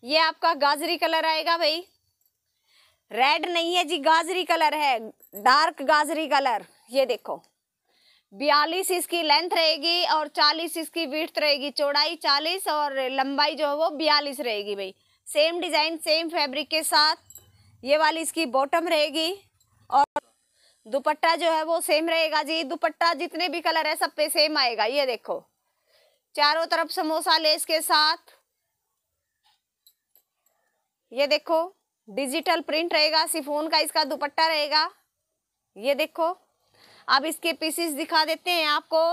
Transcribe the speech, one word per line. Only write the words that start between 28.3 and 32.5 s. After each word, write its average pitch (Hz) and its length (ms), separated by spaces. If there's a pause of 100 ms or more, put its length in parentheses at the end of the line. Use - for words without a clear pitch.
ये 269 140
देखो, 302 360 (460)
डिजिटल 285 540